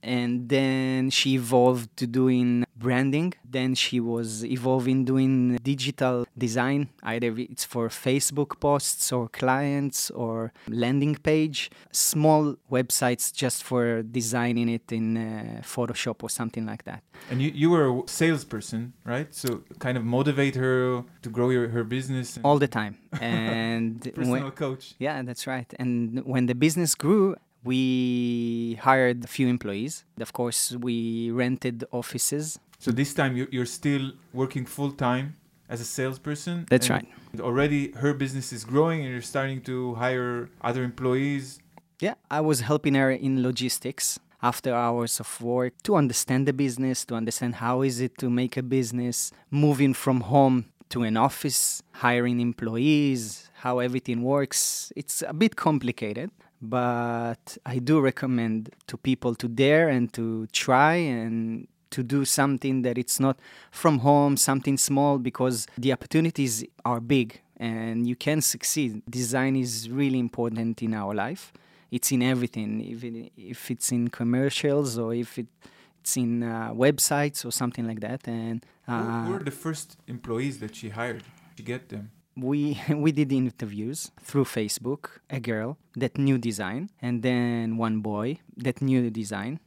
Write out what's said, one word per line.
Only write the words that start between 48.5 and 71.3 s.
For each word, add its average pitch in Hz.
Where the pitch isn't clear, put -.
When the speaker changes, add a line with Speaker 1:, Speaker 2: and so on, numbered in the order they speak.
Speaker 1:
a 135
business, 123
moving 143
from 127
home 127
to 123
an 110
office, -
hiring 123
employees, 120
how 123
everything 123
works. -
It's -
a -
bit 214
complicated, 123
but 120
I 127
do 147
recommend 120
to -
people 127
to 120
dare 143
and 123
to 113
try 143
and 113
to 135
do 135
something 135
that 123
it's -
not 135
from 151
home, 143
something 135
small, 139
because 123
the 127
opportunities 135
are 120
big 120
and 113
you 120
can 151
succeed. 120
Design 127
is 113
really 131
important 113
in 110
our 104
life. 113